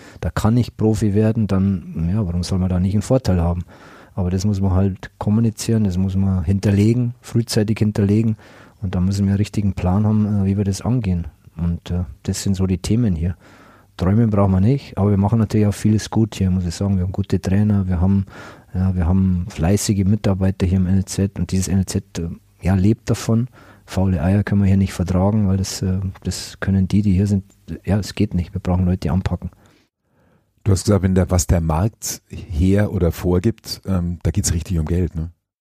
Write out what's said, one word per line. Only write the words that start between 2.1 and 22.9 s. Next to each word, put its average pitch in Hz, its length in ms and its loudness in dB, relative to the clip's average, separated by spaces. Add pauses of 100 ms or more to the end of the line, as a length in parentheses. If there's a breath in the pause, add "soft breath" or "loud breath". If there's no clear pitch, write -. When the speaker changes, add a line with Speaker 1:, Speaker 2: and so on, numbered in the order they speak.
Speaker 1:
ja, 107 160 0
warum 87 180 -2
soll 95 140 -2
man 90 120 0
da 90 100 0
nicht 95 140 0
einen 104 80 0
Vorteil 95 400 0
haben? 87 220 -2 (500 loud breath)
Aber 90 160 -2
das 92 160 -2
muss 101 160 0
man 95 100 0
halt 95 460 0
kommunizieren, 110 640 0
das 92 140 0
muss 95 180 0
man 95 280 0
hinterlegen, 104 760 2
frühzeitig 113 580 -2
hinterlegen. 107 580 2 (440 loud breath)
Und 90 140 -6
da 92 60 -2
müssen 98 240 0
wir 98 80 2
einen 98 60 0
richtigen 101 340 -2
Plan 95 340 0
haben, 107 360 2
äh, 95 40 2
wie 98 100 2
wir 104 60 0
das 98 200 -2
angehen. 98 440 -2 (300)
Und, 85 340 -4
äh, 87 140 -2 (180)
das - 220 -4
sind 101 100 0
so 92 140 0
die 92 100 0
Themen 107 380 0
hier. 82 200 -4 (600 loud breath)
Träumen 107 340 2
brauchen 101 220 2
wir 92 80 4
nicht, 131 360 0
aber 101 140 2
wir 101 60 4
machen 101 240 2
natürlich 107 260 2
auch 101 80 0
vieles 107 360 0
gut 107 260 0
hier, 95 160 0
muss 92 120 0
ich 85 120 -4
sagen. 101 200 0
Wir 90 60 0
haben 92 80 -2
gute 95 300 -2
Trainer, 101 480 2
wir 90 120 0
haben, 95 260 2 (460 loud breath)
ja, 92 220 0
wir 90 140 0
haben 92 400 2
fleißige 98 560 0
Mitarbeiter 95 600 0
hier 92 140 2
im 92 80 2
N 95 120 2
L 95 80 0
Z - 340 -4
und 87 100 -4
dieses 92 160 -2
N 98 120 0
L 92 80 0
Z, - 180 -4 (160)
äh, 82 80 -6 (340)
ja, 92 140 2
lebt 101 340 0